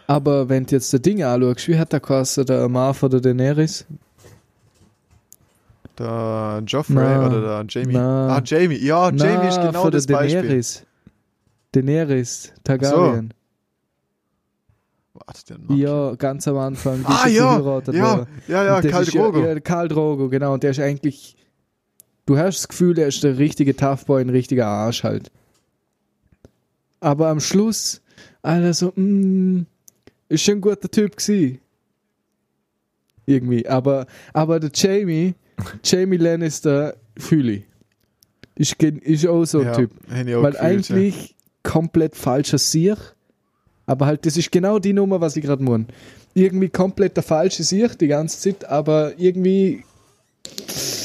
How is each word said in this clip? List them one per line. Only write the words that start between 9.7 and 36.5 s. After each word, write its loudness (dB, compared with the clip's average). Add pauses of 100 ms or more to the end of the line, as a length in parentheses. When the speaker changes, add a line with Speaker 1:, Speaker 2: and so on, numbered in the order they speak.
Speaker 1:
von 2
der 2
Speaker 2:
das -2
Beispiel. 2
Speaker 1:
Daenerys. -2 (880)
Daenerys -2 (100)
Targaryen. 2
Speaker 2:
Ach -20
so. -20
Warte, -20
den -20
mag 0
ich. 2
Speaker 1:
Ja, -2
ganz -6
am 0
Anfang, -4
die -8
Speaker 2:
Ah, 2
Speaker 1:
sie 4
Speaker 2:
ja, 4 (180)
Speaker 1:
verheiratet -2
Speaker 2:
ja, 2
Speaker 1:
wurde. -4 (200)
Speaker 2:
ja, 0
ja, 2
Speaker 1:
Und 0
das 2
Speaker 2:
Khal 2
Speaker 1:
ist -2
ja, 2
Speaker 2:
Drogo. 2
Speaker 1:
ja, -2
Khal -2
Drogo, 0
genau. -2
Und -4
der 2
ist -4
eigentlich, -4 (880)
du 2
hast -2
das -8
Gefühl, 2
der 2
ist -4
der 2
richtige 2
Tough -2
Boy, 2
ein -2
richtiger 0
Arsch -4
halt. -4 (1700)
Aber 0
am 0
Schluss, -2 (400)
Alter, 0
so, -2
mm, 0 (640)
ist 0
schon 2
ein -6
guter -2
Typ 0
gsi. 0 (1700)
Irgendwie. 0
Aber, 0 (260)
aber 2
der -6
Jamie, 0 (220)
Speaker 2:
<laughs> -12
Speaker 1:
Jamie 2
Lannister, 0 (220)